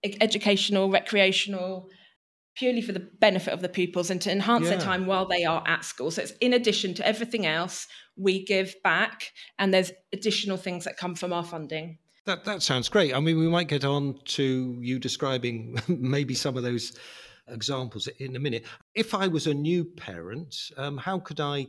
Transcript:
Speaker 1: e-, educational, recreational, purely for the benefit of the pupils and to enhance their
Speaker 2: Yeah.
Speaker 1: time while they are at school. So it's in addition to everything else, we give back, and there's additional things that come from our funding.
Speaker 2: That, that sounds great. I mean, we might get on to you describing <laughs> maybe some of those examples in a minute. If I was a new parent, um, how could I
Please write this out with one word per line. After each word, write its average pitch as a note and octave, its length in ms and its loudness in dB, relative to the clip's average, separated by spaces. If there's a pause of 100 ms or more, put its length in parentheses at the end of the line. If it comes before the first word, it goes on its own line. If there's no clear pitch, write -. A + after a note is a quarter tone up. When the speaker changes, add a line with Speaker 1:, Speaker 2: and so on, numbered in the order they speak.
Speaker 1:
e-, G3 160 -4
educational, G3+ 680 4
recreational, F#3+ 1000 2 (640)
purely B3 280 0
for G3+ 100 -6
the F#3 80 -4
benefit F#3 520 4
of F3+ 100 -4
the F3+ 60 -4
pupils F3+ 420 0
and F#3 120 0
to G3 80 -2
enhance G3 380 4
their F#3 100 2
Speaker 2:
Yeah. E3+ 60 0
Speaker 1:
time F#3 220 0
while F#3+ 200 2
they F3 180 2
are D#3+ 220 0
at - 180 0
school. D#3 280 -6
So - 100 -4
it's - 180 -8
in B3 120 4
addition G#3+ 420 2
to - 120 -2
everything A3 400 -2
else, E3 420 -2 (280)
we F#3+ 280 2
give F#3+ 400 0
back, F#3+ 480 0 (260)
and F#3+ 160 4
there's F#3 160 4 (220)
additional G3+ 440 -2
things F3+ 280 -6
that - 120 -8
come F3+ 200 -6
from F3+ 160 -4
our E3+ 100 0
funding. D#3+ 560 -8 (280)
Speaker 2:
That, F#3 180 -4
that G3+ 180 -4
sounds B2+ 260 0
great. E3 240 6
I C3 60 2
mean, D#3+ 200 4
we D#3+ 100 4
might E3+ 180 4
get C#3+ 180 0
on C#3 420 0
to B2+ 540 0
you B2 200 -2
describing A#2+ 840 -2
<laughs> - 40 -6
maybe C3 440 0
some B2+ 240 -2
of B2+ 60 -2
those A#2+ 340 -4 (520)
examples B2 580 -6 (140)
in B2+ 160 -8
a - 20 -6
minute. B2 260 -2 (300)
If A3 200 -2
I G3 120 2
was D#3+ 220 0
a D3 40 2
new D#3+ 320 0
parent, A2 720 -12 (200)
um, C#3+ 200 -6
how F#3 220 -4
could D#3+ 220 -8
I C#3+ 280 -2